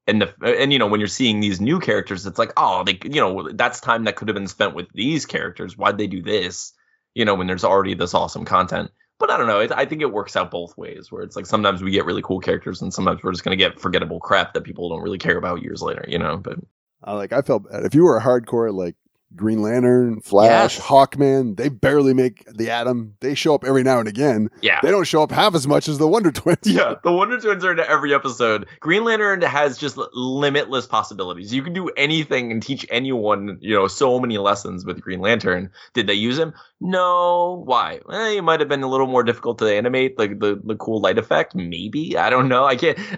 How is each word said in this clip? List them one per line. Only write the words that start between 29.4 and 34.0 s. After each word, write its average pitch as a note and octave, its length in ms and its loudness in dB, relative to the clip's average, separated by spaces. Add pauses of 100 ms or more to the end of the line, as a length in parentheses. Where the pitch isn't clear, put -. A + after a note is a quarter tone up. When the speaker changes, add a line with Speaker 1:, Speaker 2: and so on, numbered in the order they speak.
Speaker 1:
has C#3 360 0
just C#3 200 -6
l-, - 160 -8
limitless C3 720 0
possibilities. G2 640 -4
You C3+ 100 -2
can E3+ 100 -10
do F3+ 240 -6
anything D3 560 -2
and A2+ 100 -2
teach - 260 -8
anyone, G#2+ 720 -2
you G#2+ 140 -2
know, G2 140 4
so B2 320 2